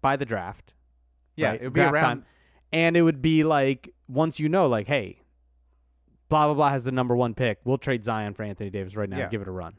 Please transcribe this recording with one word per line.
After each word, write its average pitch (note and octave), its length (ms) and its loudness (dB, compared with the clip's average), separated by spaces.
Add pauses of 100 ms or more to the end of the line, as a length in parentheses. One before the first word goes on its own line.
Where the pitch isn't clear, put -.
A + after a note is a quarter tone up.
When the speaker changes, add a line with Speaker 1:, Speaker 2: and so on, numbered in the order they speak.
Speaker 1:
by C#3 160 0
the C3 80 -4
draft. G#2 480 -8 (640)
Speaker 2:
Yeah, D3+ 140 0
Speaker 1:
right? A2+ 100 -6
Speaker 2:
it A#2+ 40 -12
would C3 100 -8
be C#3+ 60 2
Speaker 1:
Draft C#3+ 140 4
Speaker 2:
around D#3 80 2
Speaker 1:
time. B2 220 0 (480)
And E3 240 2
it E3+ 60 6
would D#3+ 180 4
be D#3 240 4
like, C#3 480 0 (160)
once D3+ 320 0
you D3+ 80 0
know, F3 180 4
like, A2 200 0
hey, A2+ 320 -4 (1080)
blah, D3+ 180 4
blah, D3+ 80 2
blah C#3+ 160 2
has C3+ 140 -2
the C3 80 -4
number B2 240 0
one A#2+ 180 0
pick. A#2 300 -2
We'll B2+ 140 0
trade A#2+ 260 -4
Zion G#2+ 300 -4
for G#2+ 80 -12
Anthony G2+ 280 -10
Davis G2 260 -8
right G#2 120 -4
now. F#2+ 100 -8
Speaker 2:
Yeah. B2 100 -4
Speaker 1:
Give G#2+ 140 -6
it F#2+ 60 -10
a F#2 40 -10
run. F2+ 260 -10